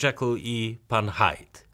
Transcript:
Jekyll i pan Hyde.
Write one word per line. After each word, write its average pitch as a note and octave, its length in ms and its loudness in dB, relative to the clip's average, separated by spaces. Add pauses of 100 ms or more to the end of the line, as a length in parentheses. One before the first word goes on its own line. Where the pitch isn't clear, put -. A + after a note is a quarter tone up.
Jekyll C3 360 0
i A#2 400 -4 (100)
pan G#2+ 200 2
Hyde. - 640 -2